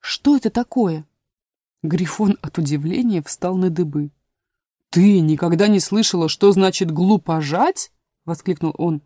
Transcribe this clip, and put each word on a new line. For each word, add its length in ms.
"Что 360
это 140
такое?" 540
Грифон 600
от 160
удивления 640
встал 340
на 140
дыбы. 400
"Ты 300
никогда 460
не 140
слышала, 480
что 240
значит 400
глупожать?" 960
воскликнул 540
он. 280